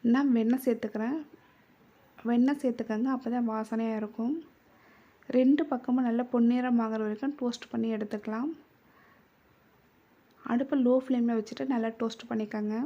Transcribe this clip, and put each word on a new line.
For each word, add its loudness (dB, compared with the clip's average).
நான் 4
வெண்ணெய் 2
சேர்த்துக்கிறேன். -2
வெண்ணெய் 4
சேர்த்துக்கங்க, -2
அப்போ -4
தான் 0
வாசனையா -2
இருக்கும். -4
ரெண்டு 6
பக்கமும் 0
நல்லா 0
பொன்னிறம் 4
ஆகுற -2
வரைக்கும் -4
டோஸ்ட் -6
பண்ணி -2
எடுத்துக்கலாம். -6
அடுப்பை 2
லோ 6
ஃப்ளேமில் 2
வச்சுட்டு -6
நல்லா -2
டோஸ்ட் -6
பண்ணிக்கோங்க. -4